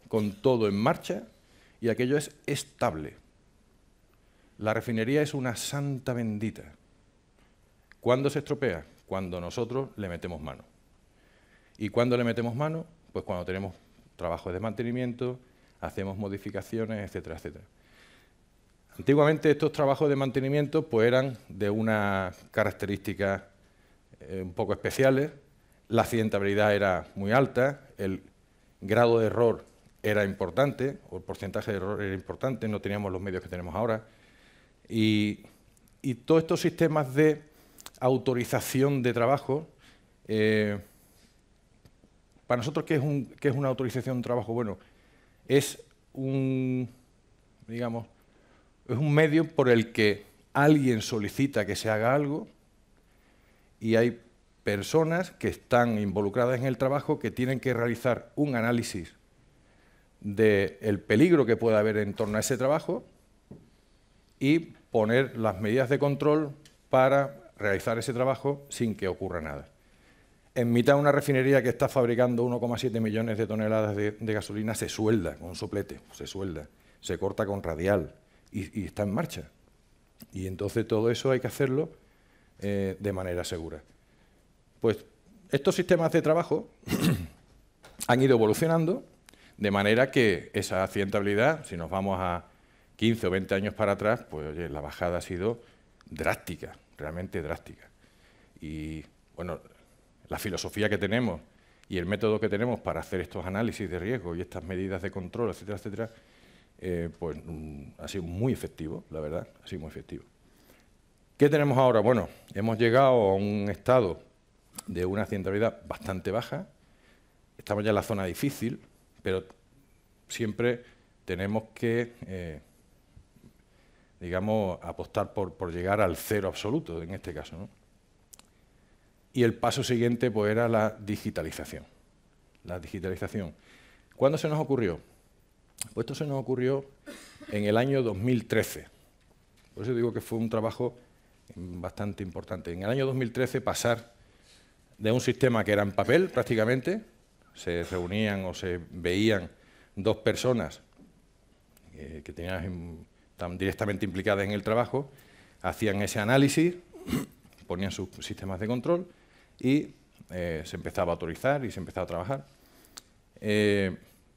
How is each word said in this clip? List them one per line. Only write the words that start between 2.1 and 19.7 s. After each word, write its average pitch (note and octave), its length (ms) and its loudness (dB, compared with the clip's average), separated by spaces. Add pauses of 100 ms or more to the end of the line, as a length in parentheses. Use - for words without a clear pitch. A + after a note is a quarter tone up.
es - 180 -6 (120)
estable. D#2+ 720 -4 (1400)
La G#2+ 160 0
refinería A2+ 480 0
es D3 120 -4
una B2+ 220 -4
santa C#3+ 560 -6
bendita. A2 520 -4 (1400)
¿Cuándo C3 300 2
se D3 80 -2
estropea? A#2 480 -2 (200)
Cuando F#2 340 -6
nosotros A#2+ 560 -4
le G2+ 120 -6
metemos E2+ 320 -8
mano. C#2+ 240 -12 (1120)
¿Y G#2 140 -6
cuándo A#2+ 260 4
le A#2+ 80 2
metemos A#2 300 0
mano? D#3 320 -4 (260)
Pues F#2 120 -6
cuando F2+ 200 -4
tenemos F#2+ 300 -6 (420)
trabajos F2 360 -6
de F#2 80 -6
mantenimiento, A#2+ 800 -4 (420)
hacemos F#2+ 360 -6
modificaciones, G#2 880 -6
etcétera, D#2+ 320 -10
etcétera. E2 280 -14 (1300)
Antiguamente D3+ 520 4
estos D3 200 2